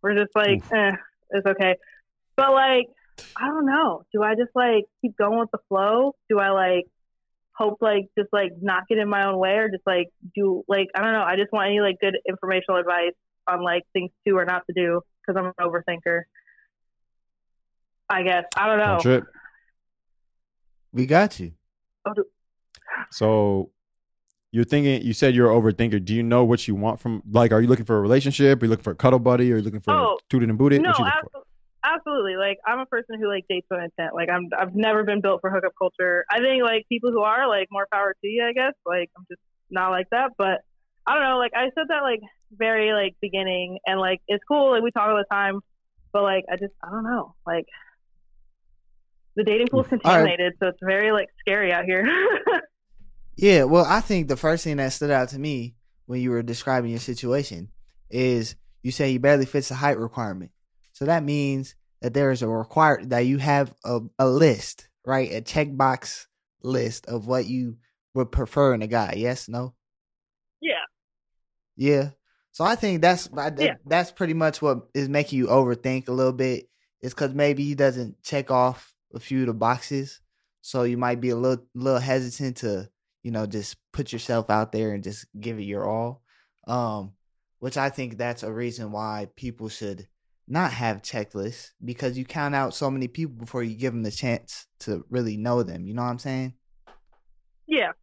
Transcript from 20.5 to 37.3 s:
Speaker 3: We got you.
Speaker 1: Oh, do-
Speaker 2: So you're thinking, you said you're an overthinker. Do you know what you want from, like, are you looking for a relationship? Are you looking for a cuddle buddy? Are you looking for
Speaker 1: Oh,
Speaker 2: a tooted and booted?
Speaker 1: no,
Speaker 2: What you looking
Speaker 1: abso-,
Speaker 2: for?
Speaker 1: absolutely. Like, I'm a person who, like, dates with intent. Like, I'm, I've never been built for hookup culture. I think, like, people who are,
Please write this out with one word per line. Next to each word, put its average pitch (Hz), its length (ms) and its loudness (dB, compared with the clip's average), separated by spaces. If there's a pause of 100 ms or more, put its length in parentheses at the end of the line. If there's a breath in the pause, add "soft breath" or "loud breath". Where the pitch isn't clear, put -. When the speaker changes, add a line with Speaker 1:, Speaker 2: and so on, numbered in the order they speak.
Speaker 3:
We 127 140 0
got 185 320 4
you. 85 140 -10 (520)
Speaker 1:
Oh, 208 80 -4
do- 392 120 0 (840 loud breath)
Speaker 2:
So 104 600 2 (800)
you're 117 120 2
thinking, 139 400 2
you 117 100 0
said 131 220 4
you're 120 160 8
an 117 100 6
overthinker. 107 420 2
Do 101 120 -2
you 117 80 0
know 120 200 6
what 117 240 2
you 110 80 0
want 107 240 -2
from, 113 300 -6
like, 117 220 6
are 110 100 6
you 120 60 4
looking 120 180 4
for 110 120 2
a 104 40 4
relationship? 135 600 4
Are 117 40 2
you 113 40 2
looking 107 140 0
for 101 80 -4
a 82 40 -6
cuddle 127 240 6
buddy? 123 340 4
Are 113 40 2
you 110 40 2
looking 104 180 -6
for 202 140 -2
Speaker 1:
Oh, 208 220 2
Speaker 2:
a - 20 -12 (120)
tooted 120 200 2
and 110 80 0
booted? 143 240 6
Speaker 1:
no, 359 80 2
Speaker 2:
What 302 100 4
you 240 60 2
looking 285 140 0
Speaker 1:
abso-, - 120 -10
Speaker 2:
for? 269 120 -18 (400)
Speaker 1:
absolutely. 285 520 -2
Like, 196 300 -2
I'm 240 140 -2
a 262 80 -6
person 233 320 -6
who, 214 80 -2
like, 196 200 -4
dates 180 220 -10
with 180 140 -4
intent. 170 320 -8
Like, 170 140 -4
I'm, 180 280 -2
I've 185 180 -4
never 214 280 2
been 208 180 0
built 190 200 0
for 190 100 -4
hookup 185 280 -2
culture. 180 520 0
I 220 80 0
think, 262 240 2
like, 226 260 0
people 240 220 -2
who 226 100 0
are, 226 260 2